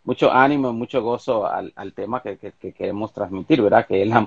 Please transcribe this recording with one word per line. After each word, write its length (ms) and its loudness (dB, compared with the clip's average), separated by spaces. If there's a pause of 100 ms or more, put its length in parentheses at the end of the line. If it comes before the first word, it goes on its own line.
mucho 280 2
ánimo 400 4
y 20 -4
mucho 300 -4
gozo 420 -2
al, 300 -4
al 180 -14
tema 300 -6
que, 140 -10
que, 160 -16
que 200 -14
queremos 400 -6
transmitir, 480 -2
¿verdad? 240 4
Que 160 0
es 60 0
la, 200 2